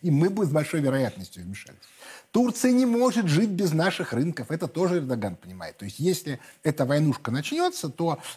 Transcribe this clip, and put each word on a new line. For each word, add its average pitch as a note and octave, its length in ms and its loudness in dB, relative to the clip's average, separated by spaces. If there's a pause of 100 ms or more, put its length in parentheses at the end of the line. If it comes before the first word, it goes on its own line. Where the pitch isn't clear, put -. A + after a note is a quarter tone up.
и F3 80 0
мы D3+ 180 6
бы G3 160 0
с C#3+ 60 2
большой D3+ 300 0
вероятностью B2+ 640 -2
вмешались. - 380 -14 (520)
Турция A#3+ 380 2
не B3+ 140 4
может A#3 440 2
жить F3 200 4
без F#3 240 0
наших E3+ 400 0
рынков, C#3 380 -2
это E3 180 -4
тоже F3 300 0
Эрдоган A2+ 380 -4
понимает. F2+ 420 -14
То G2+ 80 -12
есть, - 120 -10
если D3+ 400 -2 (240)
эта D3 220 0
войнушка C#3+ 460 0
начнётся, D4+ 580 -2
то E3 300 -2 (180)